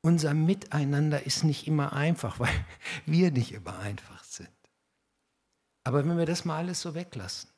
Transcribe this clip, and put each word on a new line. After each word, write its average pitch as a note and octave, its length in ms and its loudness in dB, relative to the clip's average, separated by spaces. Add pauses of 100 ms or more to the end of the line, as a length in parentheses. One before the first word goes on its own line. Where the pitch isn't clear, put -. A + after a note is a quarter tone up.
Unser D#3 320 4
Miteinander D3+ 880 2
ist - 200 0
nicht D3 220 2
immer D3+ 280 0
einfach, D3 440 0
<laughs> - 20 -8
weil F2+ 240 0 (420)
wir E3+ 240 6
nicht B2 220 0
immer G2 260 -10
einfach G2+ 460 -10
sind. - 260 -16 (1300)
Aber C#3 220 2
wenn E3+ 120 2
wir E3 80 2
das E3+ 180 -2
mal D#3+ 140 -2
alles F3 240 -6
so E3 120 -8
weglassen D#3 640 -10